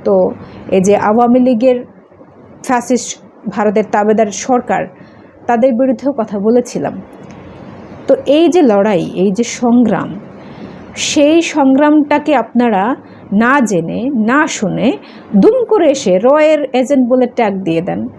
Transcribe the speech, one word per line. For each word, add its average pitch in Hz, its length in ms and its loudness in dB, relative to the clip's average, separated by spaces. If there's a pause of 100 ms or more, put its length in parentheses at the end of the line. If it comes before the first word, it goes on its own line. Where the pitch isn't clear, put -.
তো 190 260 2 (400)
এই 190 100 2
যে 202 160 2
আওয়ামী 240 440 2
লীগের 247 440 2 (800)
ফ্যাসিস্ট 247 540 -2 (300)
ভারতের 208 420 0
তাবেদার 214 360 2
সরকার, 208 600 -2 (600)
তাদের 240 260 2
বিরুদ্ধেও 254 400 -2
কথা 208 260 -6
বলেছিলাম। 208 640 -2 (1040)
তো 277 100 4 (100)
এই 311 220 4
যে 339 140 2
লড়াই, 202 520 2
এই 190 180 0
যে 220 120 -2
সংগ্রাম, 233 760 0 (760)
সেই 302 480 2
সংগ্রামটাকে 294 920 2
আপনারা 233 640 0 (360)
না 240 280 2
জেনে 196 540 -2
না 247 320 0
শুনে 185 500 -2 (400)
দুম 440 280 4
করে 359 260 2
এসে 202 280 0
রয়ের 294 540 2
এজেন্ট 254 360 0
বলে 254 180 2
ট্যাগ 208 360 -2
দিয়ে 165 180 -2
দেন। 180 280 -6 (100)